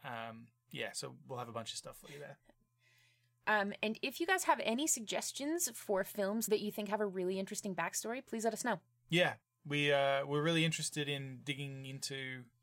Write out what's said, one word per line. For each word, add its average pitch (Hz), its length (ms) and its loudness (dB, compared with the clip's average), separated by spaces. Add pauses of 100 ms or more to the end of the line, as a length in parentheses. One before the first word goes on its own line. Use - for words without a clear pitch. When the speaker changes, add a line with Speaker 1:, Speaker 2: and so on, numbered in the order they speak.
Speaker 1:
Um, 117 420 -8 (240)
yeah, 117 220 -4
so 131 220 -8 (140)
we'll 127 100 -6
have 120 100 -8
a 117 40 -12
bunch 113 200 -6
of - 60 -10
stuff - 200 -12
for - 140 -18
you 143 60 -12
there. 139 200 -14 (1080)
Speaker 2:
Um, 202 240 6 (100)
and 220 200 0
if - 180 -4
you 339 60 0
guys 370 180 2
have 240 200 6
any 247 220 2
suggestions 277 880 0
for 196 300 0
films 208 420 0
that 208 140 4
you 208 120 -2
think 208 160 -6
have 202 120 0
a 214 60 2
really 190 320 0
interesting 196 360 -4
backstory, 214 500 -4
please 226 200 -4
let 226 80 4
us 214 120 -4
know. 220 160 2 (280)
Speaker 1:
Yeah, 160 260 4 (320)
we, 147 260 4
uh, 139 340 4
we're 143 160 2
really 165 220 6
interested 151 440 0
in 135 360 -6
digging 135 420 -6
into 131 560 -6 (200)